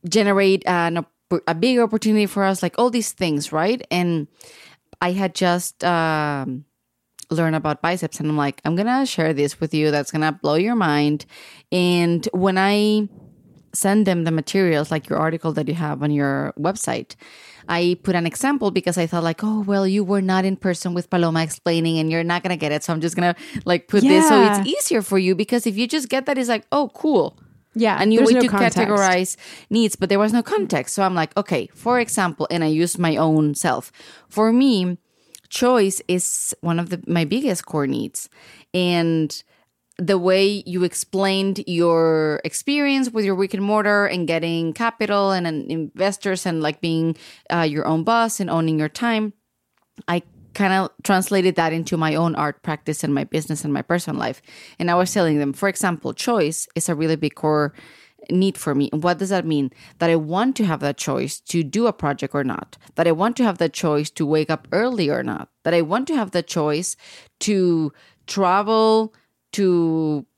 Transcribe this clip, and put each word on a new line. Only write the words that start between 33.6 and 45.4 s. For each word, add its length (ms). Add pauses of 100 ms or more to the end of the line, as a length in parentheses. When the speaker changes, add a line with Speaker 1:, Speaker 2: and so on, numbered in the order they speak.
Speaker 1:
For 240
me, 440 (520)
choice 580
is 540
one 180
of 100
the, 180
my 160
biggest 420
core 220
needs. 400 (460)
And 580 (680)
the 200
way 480
you 180
explained 840
your 760
experience 680
with 120
your 120
brick 180
and 100
mortar 440
and 200
getting 460
capital 580
and, 160